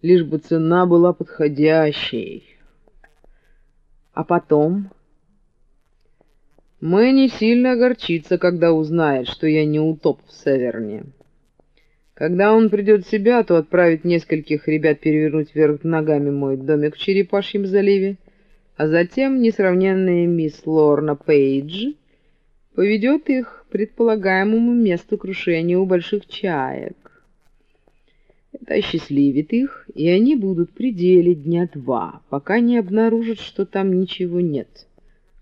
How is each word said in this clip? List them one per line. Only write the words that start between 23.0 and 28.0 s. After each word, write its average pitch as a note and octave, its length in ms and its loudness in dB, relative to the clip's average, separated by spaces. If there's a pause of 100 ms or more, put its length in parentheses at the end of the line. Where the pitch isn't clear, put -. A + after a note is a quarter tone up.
их B3+ 360 -4
к - 60 -20
предполагаемому A3 1040 0
месту G#3 420 0
крушения F3 600 -2
у F#3+ 80 0
больших F#3 400 -2
чаек. - 1000 -8 (1300)